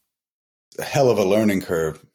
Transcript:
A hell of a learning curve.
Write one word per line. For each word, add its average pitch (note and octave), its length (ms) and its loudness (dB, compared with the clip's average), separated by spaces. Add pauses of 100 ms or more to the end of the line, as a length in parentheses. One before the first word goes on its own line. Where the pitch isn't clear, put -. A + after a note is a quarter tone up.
(800)
A - 60 -10
hell C#3 260 2
of G#2 80 2
a G#2 60 2
learning G2+ 380 2
curve. D#2+ 420 -4 (100)